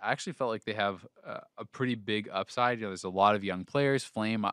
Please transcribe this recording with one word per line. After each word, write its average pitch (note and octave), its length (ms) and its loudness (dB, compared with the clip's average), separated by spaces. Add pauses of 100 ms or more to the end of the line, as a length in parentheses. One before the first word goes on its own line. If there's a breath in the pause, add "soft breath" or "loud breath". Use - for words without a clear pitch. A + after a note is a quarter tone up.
actually C3+ 300 -2
felt B2+ 180 -2
like A2 140 -4
they A2 80 -4
have G2+ 340 -2 (160)
a, - 200 -12 (160)
a - 80 -10
pretty B2+ 280 -2
big G#2+ 380 -2
upside. A#2+ 460 0
You A2 80 -6
know, F#2+ 40 -4
there's F#2 140 -8
a F#2+ 60 -4
lot G2+ 260 6
of G2 80 -4
young F#2 220 -2
players. C#3 380 2
Flame, A2 420 0
I, G2 60 0